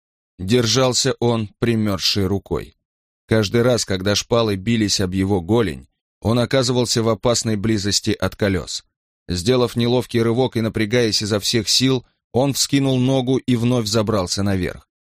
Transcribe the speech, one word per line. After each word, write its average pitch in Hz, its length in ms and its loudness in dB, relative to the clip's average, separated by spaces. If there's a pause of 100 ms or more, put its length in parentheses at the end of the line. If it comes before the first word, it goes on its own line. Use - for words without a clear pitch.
(400)
Держался 120 800 2
он 117 300 0 (100)
примёрзшей 107 680 0
рукой. 90 480 -4 (520)
Каждый 110 340 2
раз, 120 240 2
когда 98 300 -2
шпалы 113 400 0
бились 104 440 0
об 92 140 -2
его 95 280 0
голень, 85 460 0 (340)
он 117 180 0
оказывался 123 640 0
в 113 60 0
опасной 113 460 0
близости 101 560 0
от - 240 -4
колёс. 95 500 -2 (440)
Сделав 117 460 0
неловкий 120 460 0
рывок 117 360 0
и 110 40 0
напрягаясь 110 600 0
изо 104 180 -2
всех 110 300 -2
сил, 131 360 2 (280)
он 131 200 0
вскинул 135 460 0
ногу 131 380 2
и 123 180 0
вновь 117 320 0
забрался 101 560 0
наверх. 95 460 -4 (300)